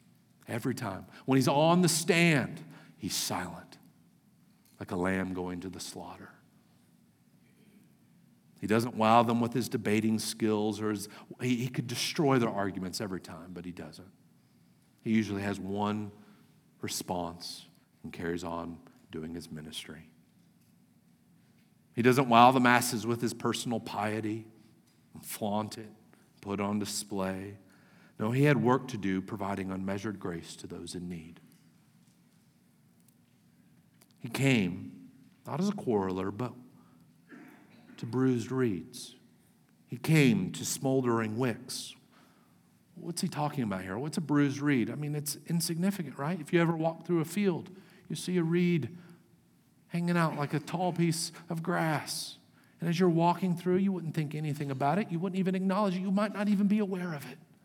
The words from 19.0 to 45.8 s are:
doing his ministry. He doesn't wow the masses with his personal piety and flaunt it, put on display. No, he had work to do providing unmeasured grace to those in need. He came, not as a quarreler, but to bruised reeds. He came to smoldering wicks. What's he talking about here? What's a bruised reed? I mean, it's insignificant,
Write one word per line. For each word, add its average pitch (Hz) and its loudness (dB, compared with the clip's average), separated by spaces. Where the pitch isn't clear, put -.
doing 80 -10
his 80 -12
ministry. 78 -14
He 120 2
doesn't 127 6
wow 120 12
the 131 4
masses 120 4
with 117 -2
his 113 -2
personal 117 -2
piety 107 -4
and - -18
flaunt 104 -4
it, 107 -14
put 98 -2
on 101 0
display. 98 -4
No, 110 0
he 135 4
had 139 6
work 127 4
to 117 -6
do 95 0
providing 98 -6
unmeasured 95 -4
grace 85 -8
to - -16
those 85 -12
in 90 -8
need. 85 -12
He 127 -10
came, 113 0
not 135 -4
as 196 0
a - -2
quarreler, 98 0
but 117 -6
to 123 -10
bruised 120 2
reeds. 117 -2
He 123 -10
came 117 4
to - -8
smoldering 120 0
wicks. - -4
What's 170 -8
he 180 0
talking 147 -2
about 95 -2
here? 95 -6
What's 147 -6
a 180 0
bruised 143 2
reed? 131 2
I 123 -6
mean, 147 -4
it's 147 -6
insignificant, 170 -2